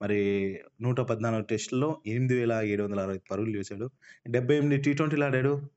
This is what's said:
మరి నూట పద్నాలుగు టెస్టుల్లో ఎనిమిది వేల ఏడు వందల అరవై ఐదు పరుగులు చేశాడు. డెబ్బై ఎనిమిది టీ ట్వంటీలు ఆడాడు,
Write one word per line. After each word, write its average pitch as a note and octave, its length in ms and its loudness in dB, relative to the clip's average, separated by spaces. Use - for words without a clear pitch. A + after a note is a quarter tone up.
మరి G2+ 580 0
నూట B2 180 0
పద్నాలుగు A2+ 420 0
టెస్టుల్లో B2+ 680 -2
ఎనిమిది B2+ 300 0
వేల A#2 160 2
ఏడు G#2 300 0
వందల G2+ 160 -2
అరవై F#2+ 140 -2
ఐదు F#2+ 80 -8
పరుగులు G#2 260 -2
చేశాడు. G2+ 320 -8
డెబ్బై B2 300 2
ఎనిమిది C#3+ 240 2
టీ C#3+ 120 4
ట్వంటీలు D3+ 300 0
ఆడాడు, C#3 380 2